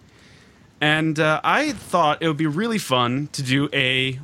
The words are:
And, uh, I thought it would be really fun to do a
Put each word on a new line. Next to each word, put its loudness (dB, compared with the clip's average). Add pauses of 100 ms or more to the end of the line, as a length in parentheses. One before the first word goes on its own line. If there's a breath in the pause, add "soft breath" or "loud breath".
(800 soft breath)
And, 0
uh, 2
I 0
thought 0
it 0
would 0
be 0
really -2
fun 0
to -6
do 0
a 0